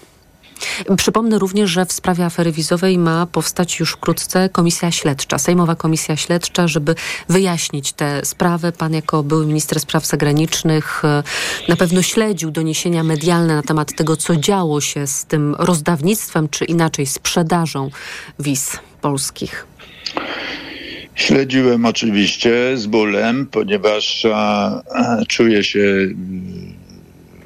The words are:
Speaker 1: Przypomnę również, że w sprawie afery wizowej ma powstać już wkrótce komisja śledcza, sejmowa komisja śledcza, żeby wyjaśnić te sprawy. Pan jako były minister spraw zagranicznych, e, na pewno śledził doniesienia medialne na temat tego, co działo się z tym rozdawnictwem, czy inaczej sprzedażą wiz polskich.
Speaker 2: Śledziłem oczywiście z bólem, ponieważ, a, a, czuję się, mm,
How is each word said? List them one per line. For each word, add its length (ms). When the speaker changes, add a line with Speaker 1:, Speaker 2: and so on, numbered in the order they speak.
Speaker 1:
Przypomnę 420
również, 320
że 160
w 60
sprawie 320
afery 280
wizowej 460
ma 280
powstać 540
już 120
wkrótce 560
komisja 420
śledcza, 480
sejmowa 360
komisja 420
śledcza, 520
żeby 260
wyjaśnić 640
te 320
sprawy. 480
Pan 200
jako 300
były 240
minister 340
spraw 260
zagranicznych, 1000
e, 180
na 80
pewno 260
śledził 480
doniesienia 540
medialne 520
na 60
temat 340
tego, 200
co 200
działo 440
się 260
z 180
tym 340
rozdawnictwem, 920
czy 160
inaczej 420
sprzedażą 840
wiz 400
polskich. 640
Speaker 2:
Śledziłem 720
oczywiście 880
z 100
bólem, 600
ponieważ, 880
a, 480
a, 340
czuję 360
się, 160
mm, 920